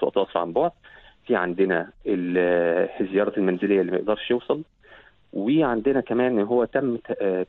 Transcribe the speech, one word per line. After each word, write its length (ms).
التواصل 360
عن 140
بعد، 180
في 80
عندنا 540
ال-، 840
الزيارات 360
المنزلية 440
اللي 100
ما 60
يقدرش 340
يوصل، 320
وعندنا 680
كمان 380
إن 60
هو 200
تم 320
ت-، 240
آه، 280